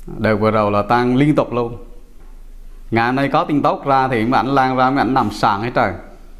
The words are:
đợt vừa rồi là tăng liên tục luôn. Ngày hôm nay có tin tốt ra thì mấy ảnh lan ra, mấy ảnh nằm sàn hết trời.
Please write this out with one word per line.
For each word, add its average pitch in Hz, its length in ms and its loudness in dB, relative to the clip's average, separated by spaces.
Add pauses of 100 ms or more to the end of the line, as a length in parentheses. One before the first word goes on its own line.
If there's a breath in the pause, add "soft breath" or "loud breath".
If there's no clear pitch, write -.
(180)
đợt 110 180 2
vừa 107 140 2
rồi 107 200 2
là 101 120 2
tăng 123 340 2
liên 147 180 4
tục 123 180 0
luôn. 120 240 -4 (1120)
Ngày 113 160 2
hôm 131 100 0
nay 139 120 0
có 156 160 2
tin 151 180 0
tốt 156 240 0
ra 135 220 2
thì 113 180 0
mấy 123 120 2
ảnh 123 160 0
lan 131 220 2
ra, 127 140 4
mấy 139 80 0
ảnh 131 160 2
nằm 107 160 2
sàn 104 320 0
hết 120 120 -4
trời. 113 180 2 (480)